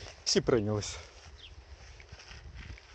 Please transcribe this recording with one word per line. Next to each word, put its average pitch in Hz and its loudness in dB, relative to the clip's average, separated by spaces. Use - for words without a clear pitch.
Всі - 6
прийнялись. 107 4